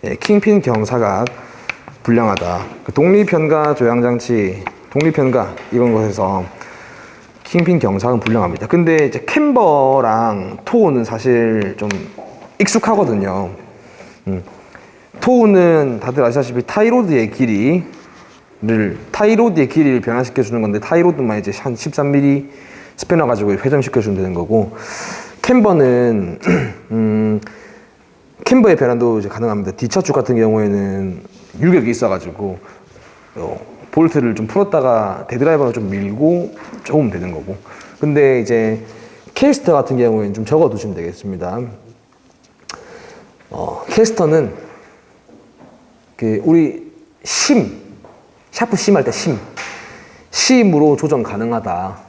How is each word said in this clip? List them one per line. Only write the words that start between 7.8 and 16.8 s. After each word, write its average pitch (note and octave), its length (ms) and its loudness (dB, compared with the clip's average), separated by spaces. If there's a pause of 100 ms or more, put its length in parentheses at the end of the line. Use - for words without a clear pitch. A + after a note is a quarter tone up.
불량합니다. G#2+ 460 -2
근데 E3 400 2
이제 A#2+ 200 -4
캠버랑 C3 1400 2
토우는 D#3 400 2
사실 A2+ 760 0
좀 G#2 100 -6 (720)
익숙하거든요. G#2 920 0 (760)
음. F#2 140 -6 (760)
토우는 F3 800 4
다들 B2+ 240 -2
아시다시피 B2 420 0
타이로드의 G3+ 640 2